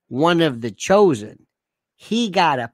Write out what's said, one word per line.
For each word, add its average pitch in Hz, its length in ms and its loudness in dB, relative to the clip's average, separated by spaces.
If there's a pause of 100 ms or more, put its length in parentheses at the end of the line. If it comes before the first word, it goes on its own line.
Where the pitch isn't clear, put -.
one 165 320 0
of 127 200 -2
the 117 80 -6
chosen. 156 800 0 (480)
He 226 340 -4
got 165 300 0
a 117 140 -8